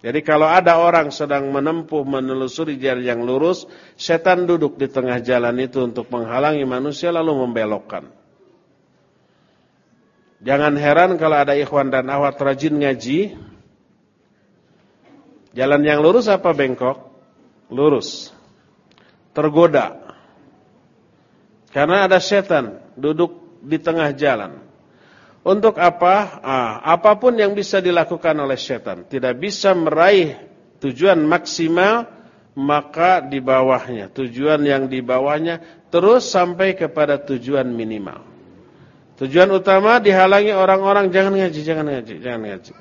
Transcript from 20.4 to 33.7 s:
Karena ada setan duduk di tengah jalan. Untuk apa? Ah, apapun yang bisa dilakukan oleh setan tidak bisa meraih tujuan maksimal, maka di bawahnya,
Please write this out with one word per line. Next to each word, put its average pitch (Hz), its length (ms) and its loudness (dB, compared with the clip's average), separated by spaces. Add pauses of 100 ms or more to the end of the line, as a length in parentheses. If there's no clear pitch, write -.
Karena 170 320 2
ada 185 160 4
setan 160 560 -2 (160)
duduk 156 720 -4
di 156 160 -4
tengah 160 320 0
jalan. 113 480 -2 (840)
Untuk 208 320 2
apa? 180 640 2
Ah, 127 320 -2 (200)
apapun 214 440 4
yang 202 160 2
bisa 196 320 -2
dilakukan 170 520 0
oleh 139 200 -2
setan 104 480 -10
tidak 127 320 -4
bisa 190 400 0
meraih 165 600 2 (440)
tujuan 156 400 2
maksimal, 175 880 0 (480)
maka 147 640 0
di 139 200 -8
bawahnya, 127 720 0